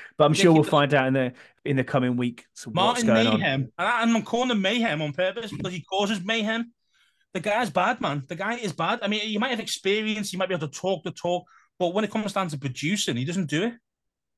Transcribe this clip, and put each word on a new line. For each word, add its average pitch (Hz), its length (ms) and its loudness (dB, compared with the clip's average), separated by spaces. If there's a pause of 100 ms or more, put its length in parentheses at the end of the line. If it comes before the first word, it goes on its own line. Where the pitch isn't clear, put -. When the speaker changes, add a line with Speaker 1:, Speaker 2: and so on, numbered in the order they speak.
(160)
Speaker 1:
But 151 80 6
I'm 151 100 6
Speaker 2:
Yeah, 196 80 2
Speaker 1:
sure 170 100 8
Speaker 2:
he - 20 8
Speaker 1:
we'll 156 100 8
Speaker 2:
does. - 60 -6
Speaker 1:
find 143 240 4
out 131 140 4
in 131 60 2
the, 127 180 0 (320)
in 139 120 0
the 127 80 2
coming 127 320 0
weeks 123 500 -6
what's 113 80 -8
Speaker 2:
Martin 226 320 2
Speaker 1:
going 113 200 4
on. - 140 2
Speaker 2:
Mayhem. 135 380 -2
And 185 100 -2
I, 233 140 0
and 233 140 2
I'm 220 60 0
calling 247 280 -2
him 220 120 2
Mayhem 196 400 0
on 147 100 -4
purpose 190 380 -4
because 165 220 -8
he 180 100 -8
causes 196 420 -2
mayhem. 226 480 -2 (600)
The 185 60 -6
guy's 208 300 0
bad, 196 300 0
man. 147 260 -2
The 175 100 -10
guy 202 200 -4
is 214 160 -6
bad. 190 300 -2
I 202 60 -2
mean, 214 200 -2
you 208 100 -2
might 254 120 0
have 226 100 -4
experience, 208 720 -2
you 180 60 -6
might 185 100 0
be 185 60 -2
able 156 120 -4
to - 140 -10
talk 190 240 -2
the 180 80 -8
talk, 175 320 -2 (340)
but 175 160 0
when 214 80 0
it 208 80 -2
comes 208 220 -4
down 190 160 -2
to 147 100 -8
producing, 143 580 -4
he 127 80 -2
doesn't 170 260 -2
do 160 140 0
it. 233 100 -2 (640)